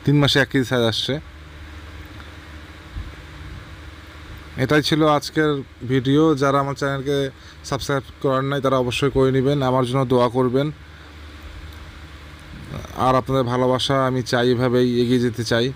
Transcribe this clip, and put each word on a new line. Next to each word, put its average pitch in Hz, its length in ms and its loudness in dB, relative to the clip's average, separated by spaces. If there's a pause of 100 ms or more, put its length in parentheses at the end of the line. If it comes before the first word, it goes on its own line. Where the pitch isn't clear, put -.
তিন 143 180 4
মাসে 139 180 2
এক 127 120 2
কেজি 135 180 2
সাইজ 127 220 2
আসছে। - 220 -4 (3500)
এটাই 143 260 2
ছিল 151 180 2 (180)
আজকের 156 320 0 (420)
ভিডিও। 135 300 4 (120)
যারা 139 260 2
আমার 139 200 -2
চ্যানেলকে 139 360 -2 (480)
সাবস্ক্রাইব 143 400 -2 (180)
করেন 135 280 2
নাই, 139 140 0
তারা 135 200 2
অবশ্যই 123 320 0
করে 131 200 6
নেবেন, 135 220 2 (120)
আমার 127 180 2
জন্য 135 140 0 (100)
দোয়া 123 240 6
করবেন। 131 300 2 (2500)
আর 131 140 4
আপনাদের 131 320 0
ভালোবাসা 127 440 2 (120)
আমি 127 140 0
চাই, 120 320 2
এভাবেই 123 340 4 (140)
এগিয়ে 123 240 4
যেতে 120 180 -2
চাই। 117 320 2